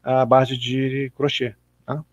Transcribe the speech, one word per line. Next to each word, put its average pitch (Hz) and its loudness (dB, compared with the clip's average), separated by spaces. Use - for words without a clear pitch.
à 131 2
base 131 4
de 131 -4
crochê, 135 -2
tá? 147 -8